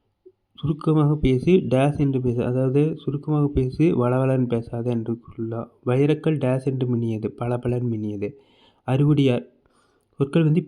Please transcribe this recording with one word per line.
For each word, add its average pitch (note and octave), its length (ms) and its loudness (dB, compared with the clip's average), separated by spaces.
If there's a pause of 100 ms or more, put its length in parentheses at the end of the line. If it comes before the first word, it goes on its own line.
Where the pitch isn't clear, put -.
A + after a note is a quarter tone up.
(540)
சுருக்கமாக D3+ 640 0
பேசு, C3+ 360 2
டேஷ் C#3 460 2
என்று C3+ 220 0
பேசு, A#2+ 240 -2
அதாவது C3 520 0
சுருக்கமாக D3 520 0
பேசு, C3 600 2
வளவளன்னு C3 380 2
பேசாத A#2+ 440 -4
என்று A2+ 280 -2 (180)
சொல்லலாம். A2+ 340 -8 (160)
வைரக்கல் D3 520 2
டேஷ் C3 260 0
என்று B2+ 320 -2
மின்னியது, A2+ 420 -2
பளபளன்னு B2 500 -2
மின்னியது. G#2 420 -4 (560)
அறுவடியார், C3+ 600 2 (720)
சொற்கள் C#3+ 280 2
வந்து D#3+ 240 2